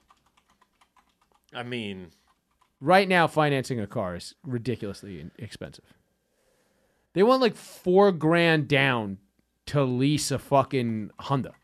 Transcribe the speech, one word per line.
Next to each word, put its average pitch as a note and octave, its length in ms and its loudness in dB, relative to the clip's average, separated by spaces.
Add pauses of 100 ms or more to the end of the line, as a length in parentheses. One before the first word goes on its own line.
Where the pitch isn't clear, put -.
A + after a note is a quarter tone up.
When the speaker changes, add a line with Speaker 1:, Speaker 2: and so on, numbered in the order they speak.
(1500)
Speaker 1:
I B2 100 -8
mean, G2+ 480 -8 (720)
Speaker 2:
Right F#3 280 4
now, F3 180 4
financing C#3 540 -2
a G2 60 -8
car F#2 280 -6
is - 200 -14 (100)
ridiculously G#2+ 760 -8
in-, E2 180 -14
expensive. - 460 -16 (1300)
They F3+ 120 2
want, C4 180 4
like, A#3 160 2
four F#3+ 560 2
grand D#3+ 560 2
down B2 480 0 (480)
to D3 180 0
lease C3 480 0
a B2+ 80 -4
fucking A#2+ 800 0
Honda. C3+ 320 -4 (120)